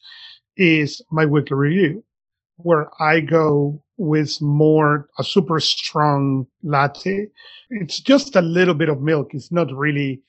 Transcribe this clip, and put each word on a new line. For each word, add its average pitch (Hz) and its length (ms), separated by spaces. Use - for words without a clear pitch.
is 160 540
my 156 160
weekly 143 300
review, 165 480
where 165 300
I 156 160
go 147 640
with 151 440
more, 151 680
a - 60
super 160 340
strong 139 880
latte. 151 640
It's 202 280
just - 380
a 185 60
little 175 320
bit 156 140
of 135 140
milk. 151 320
It's - 160
not 165 240
really 143 540